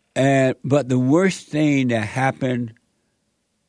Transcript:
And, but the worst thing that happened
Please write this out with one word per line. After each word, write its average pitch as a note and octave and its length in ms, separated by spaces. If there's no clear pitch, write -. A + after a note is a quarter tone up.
And, C3+ 480
but C3 260
the B2+ 100
worst D#3+ 500
thing C#3+ 400
that A2+ 140
happened B2 720